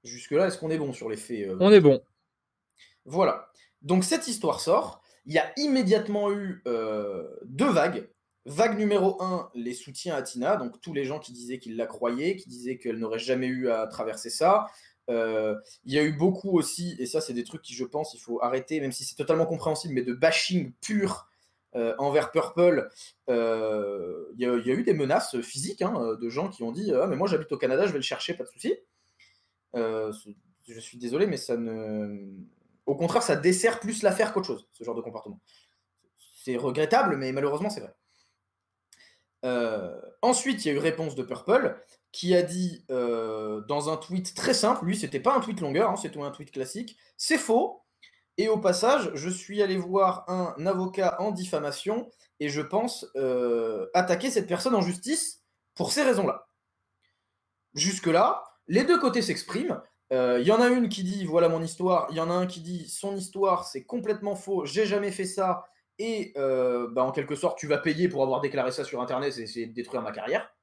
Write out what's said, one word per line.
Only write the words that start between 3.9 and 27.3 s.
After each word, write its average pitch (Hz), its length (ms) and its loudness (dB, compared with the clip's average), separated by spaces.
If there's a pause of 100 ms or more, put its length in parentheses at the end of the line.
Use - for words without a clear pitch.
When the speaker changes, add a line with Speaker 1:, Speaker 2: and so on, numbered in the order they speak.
Speaker 1:
cette - 240 0
histoire 180 320 -2
sort. - 420 0 (240)
Il 151 80 -10
y 208 40 6
a - 180 0
immédiatement 208 760 2
eu, 196 340 -6
euh, 104 800 -4
deux 135 240 0
vagues. 165 400 0 (380)
Vague 202 320 2
numéro 196 420 2
un, 185 340 -4
les 120 200 -6
soutiens 147 400 -8
à 135 80 -2
Tina, 131 340 0
donc 123 240 -8
tous 165 140 -10
les 139 100 -2
gens 143 140 -4
qui - 140 -16
disaient 123 260 -10
qu'ils 113 180 -10
la 113 100 -2
croyaient, 131 500 -2
qui - 120 -16
disaient 123 300 -8
qu'elle 113 200 -4
n'aurait 113 200 -4
jamais 127 300 0
eu 127 220 -2
à 110 180 0
traverser 110 420 -6
ça. 190 380 4 (420)
Euh, 110 460 0 (280)
il 127 80 -6
y 143 60 4
a 151 60 6
eu 151 80 2
beaucoup 185 400 2
aussi, 175 480 0
et 123 60 -2
ça 156 140 0
c'est 135 140 -8
des 120 100 -4
trucs - 180 -14
qui, 123 120 -16
je 123 100 -8
pense, 151 300 -8
il - 40 -20
faut 117 220 -6
arrêter, 131 400 -2
même 135 120 -4
si - 120 -8
c'est - 120 -10
totalement 160 300 2
compréhensible, 156 480 -4
mais 123 80 2
de 123 120 -2
bashing 160 680 2
pur, 196 480 -2 (460)
euh, 117 240 0
envers 143 320 2
Purple. 165 580 4 (400)
Euh, 107 1080 0
il 117 60 -12
y 123 60 0
a, 123 100 2
il 117 100 -2
y 123 40 2
a 131 40 4
eu 240 100 0
des 190 100 4
menaces 143 460 0
physiques, 170 420 -6
hein, 135 320 -2
de 117 160 -6
gens 156 180 -4
qui 156 140 -10
ont 117 100 -4
dit, « 185 220 -4
Ah, 156 140 2
mais 143 80 -2
moi 180 100 0
j'habite 160 240 -2